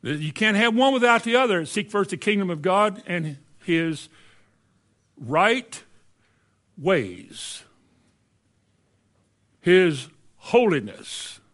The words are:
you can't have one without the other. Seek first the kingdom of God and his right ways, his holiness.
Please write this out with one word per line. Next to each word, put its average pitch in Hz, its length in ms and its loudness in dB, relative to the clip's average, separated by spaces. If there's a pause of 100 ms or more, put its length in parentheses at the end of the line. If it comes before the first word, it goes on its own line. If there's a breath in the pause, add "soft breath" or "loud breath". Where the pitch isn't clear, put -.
you 151 320 -6
can't 214 240 2
have 233 160 4
one 269 180 4
without 240 320 4
the 233 100 -2
other. 220 300 2
Seek - 260 -6
first 202 200 -2
the 175 80 -8
kingdom 202 320 -2
of 160 100 -6
God 196 460 0
and 156 320 -6 (260)
his 165 460 -2 (1040 soft breath)
right 190 640 -2 (960)
ways, 127 880 -4 (2000)
his 175 460 2 (280)
holiness. - 1040 -2 (140)